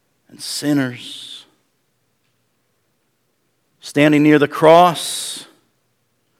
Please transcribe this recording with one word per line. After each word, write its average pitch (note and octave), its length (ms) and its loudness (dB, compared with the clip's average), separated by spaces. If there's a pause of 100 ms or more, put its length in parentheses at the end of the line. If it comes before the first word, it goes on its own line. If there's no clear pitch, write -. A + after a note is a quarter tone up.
(300)
and - 120 -20
sinners, - 1040 -8 (2250)
standing D3 440 0
near D3+ 160 4
the C#3+ 80 0
cross, - 1000 2 (920)